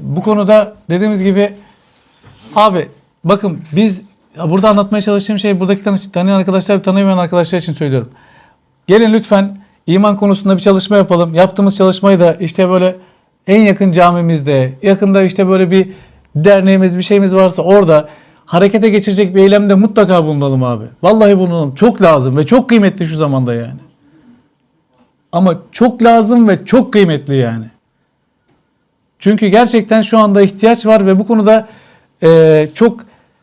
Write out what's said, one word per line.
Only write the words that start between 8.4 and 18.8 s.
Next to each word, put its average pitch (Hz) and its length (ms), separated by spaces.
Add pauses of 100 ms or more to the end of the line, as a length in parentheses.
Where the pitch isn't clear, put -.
Gelin 214 260
lütfen 202 460 (280)
iman 196 300
konusunda 196 400
bir 170 40
çalışma 196 360
yapalım. 175 380
Yaptığımız 190 420
çalışmayı 190 440
da 165 140
işte 180 360
böyle 185 260 (500)
en 202 140
yakın 196 320
camimizde, 160 800 (100)
yakında 196 400
işte 185 260
böyle 185 220
bir 190 180 (480)
derneğimiz, 190 640
bir 185 40
şeyimiz 196 320
varsa 185 280
orada 165 460 (380)
harekete 202 420